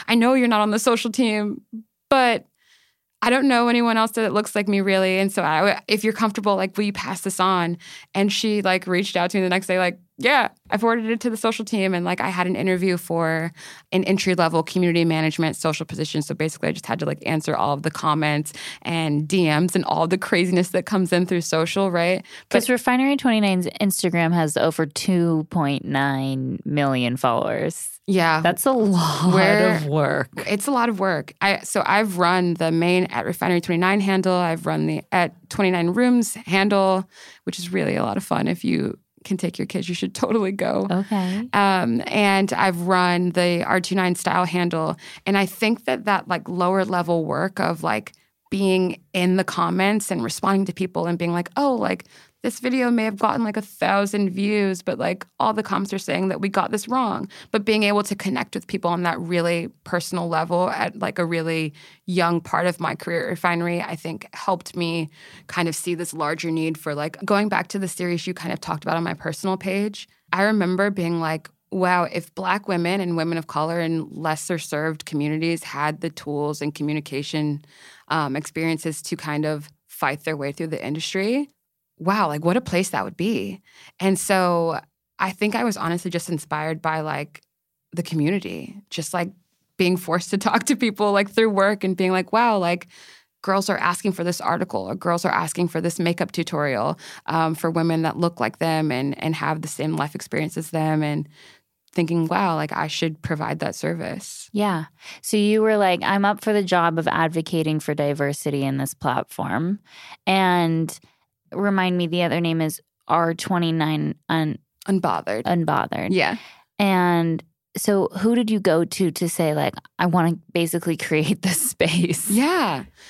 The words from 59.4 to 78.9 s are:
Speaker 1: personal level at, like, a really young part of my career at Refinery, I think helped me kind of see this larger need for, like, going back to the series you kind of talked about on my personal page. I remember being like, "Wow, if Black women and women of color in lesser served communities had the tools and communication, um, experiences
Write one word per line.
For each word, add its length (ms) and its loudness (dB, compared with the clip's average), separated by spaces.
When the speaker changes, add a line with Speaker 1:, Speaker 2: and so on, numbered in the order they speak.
Speaker 1:
personal 440 -4
level 400 0
at, 300 -2
like, 220 -4
a 40 2
really 480 -2
young 360 2
part 260 0
of 140 -2
my 160 -4
career 280 -4
at 60 -6
Refinery, 500 0
I 140 -8
think 400 -10
helped 420 -6
me 320 -2
kind 220 -2
of 80 -4
see 180 -4
this 180 -8
larger 380 -4
need 260 -2
for, 200 -6
like, 280 -8
going 240 2
back 200 0
to 100 -6
the 100 -4
series 380 -4
you 80 -4
kind 180 -8
of 80 -6
talked 240 -6
about 120 0
on 80 -2
my 100 -4
personal 420 -4
page. 520 -4
I 100 2
remember 480 2
being 300 -2
like, 280 -4
"Wow, 320 2
if 320 -6
Black 320 -2
women 340 0
and 160 -2
women 220 0
of 80 -8
color 340 -2
in 300 -2
lesser 480 -4
served 480 -4
communities 560 -2
had 380 -4
the 100 -4
tools 500 -6
and 140 -4
communication, 880 -4
um, 260 -2
experiences 680 -4